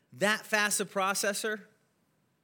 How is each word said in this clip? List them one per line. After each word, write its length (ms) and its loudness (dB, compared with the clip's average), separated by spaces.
that 300 2
fast 360 2
a 60 -2
processor?" 760 -2